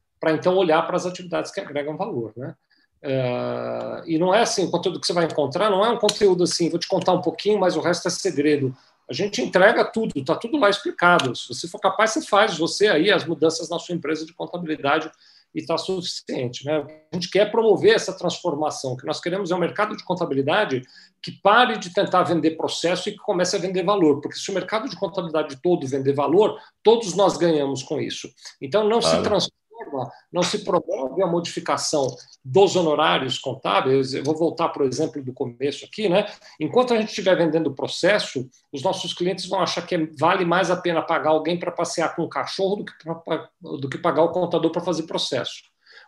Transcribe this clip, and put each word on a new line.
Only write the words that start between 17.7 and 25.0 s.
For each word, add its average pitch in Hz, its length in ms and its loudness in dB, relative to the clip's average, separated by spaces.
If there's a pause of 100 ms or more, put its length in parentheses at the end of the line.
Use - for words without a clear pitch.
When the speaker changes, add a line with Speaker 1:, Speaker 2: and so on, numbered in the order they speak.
Speaker 1:
essa - 220 -2
transformação. 151 760 -4
O 127 40 -6
que 131 100 -12
nós 151 140 -4
queremos 180 300 -4
é 180 40 0
um 185 40 -2
mercado 170 360 0
de - 80 -12
contabilidade 151 800 0 (400)
que - 80 -12
pare 220 480 4
de 175 140 -10
tentar 185 300 2
vender 160 300 2
processo 165 560 -2
e 208 40 -4
que - 60 -10
comece 175 360 0
a 202 40 0
vender 180 260 -2
valor, 170 380 4
porque - 160 -8
se - 120 -8
o 196 40 -2
mercado 208 340 -2
de - 80 -12
contabilidade 156 680 -4